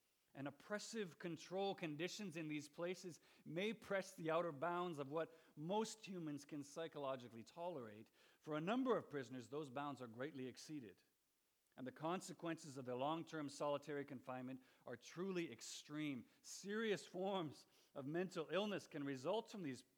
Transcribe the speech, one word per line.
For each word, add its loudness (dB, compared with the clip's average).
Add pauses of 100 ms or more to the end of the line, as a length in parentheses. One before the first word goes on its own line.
(340)
and -4
oppressive -4
control 0
conditions -2
in -2
these 0
places -4 (240)
may 2
press 0
the 2
outer 6
bounds 2
of -2
what 2 (280)
most 2
humans -2
can -4
psychologically -4 (100)
tolerate. -4 (380)
For 0
a 4
number 6
of 0
prisoners, -4
those -2
bounds -2
are -4
greatly -2
exceeded. -6 (840)
And -4
the -2
consequences -2
of -4
their 0
long-term 2
solitary 2
confinement -4 (260)
are -4
truly 0
extreme. -2 (200)
Serious 2
forms 0 (300)
of -4
mental 2
illness 4
can -2
result 2
from -4
these 0 (140)